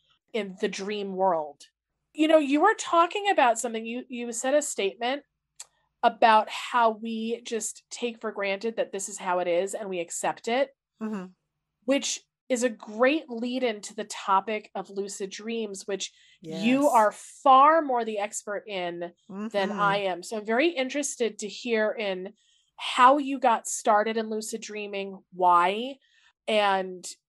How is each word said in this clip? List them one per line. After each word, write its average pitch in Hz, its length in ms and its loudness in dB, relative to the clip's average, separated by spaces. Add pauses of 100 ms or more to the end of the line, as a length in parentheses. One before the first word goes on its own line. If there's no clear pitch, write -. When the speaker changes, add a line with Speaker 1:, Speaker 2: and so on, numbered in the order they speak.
(320)
Speaker 1:
in 196 280 -4
the 214 80 0
dream 196 460 -6
world. 165 500 0 (500)
You 311 140 2
know, 320 100 8
you 285 220 2
were 427 140 6
talking 349 560 2
about 262 280 4
something, 226 260 -6
you, 240 240 -8
you 240 240 -8
said 262 220 -2
a 294 80 4
statement 233 640 -4 (800)
about 220 480 6
how 233 420 0
we 226 500 -6
just - 480 -8
take 233 300 -8
for 214 120 -6
granted 202 440 -4
that 185 160 -4
this 190 160 -8
is - 100 -14
how 180 220 0
it 175 80 -2
is 185 260 0
and 208 160 -8
we 180 100 -6
accept 165 480 -6
it, 262 220 0 (300)
Speaker 2:
Mm-hmm. 196 340 -10 (500)
Speaker 1:
which - 360 -2 (280)
is 240 140 -2
a 254 60 0
great 247 640 0
lead 247 320 -6
into 214 320 -4
the 214 100 -8
topic 208 680 -2
of 196 160 -8
lucid 196 400 -8
dreams, 214 560 -8
which 196 260 -6 (340)
you 233 420 2
Speaker 2:
Yes. - 0 -
Speaker 1:
are 220 240 6
far 285 720 6
more 240 220 -2
the 220 140 -6
expert 208 480 -8
in 175 460 -6 (400)
than 196 200 0
Speaker 2:
Mm-hmm. - 0 -
Speaker 1:
I 202 260 2
am. 180 240 -4
So 220 160 -8
I'm 208 80 -10
very 247 220 2
interested 262 680 -4
to 208 100 -10
hear 214 440 -2
in 196 420 -6 (420)
how 262 420 6
you 269 200 -4
got 233 300 2
started 220 480 2
in 220 140 -4
lucid 220 300 -6
dreaming, 202 600 -10 (100)
why, 180 640 2 (520)
and 190 580 0 (220)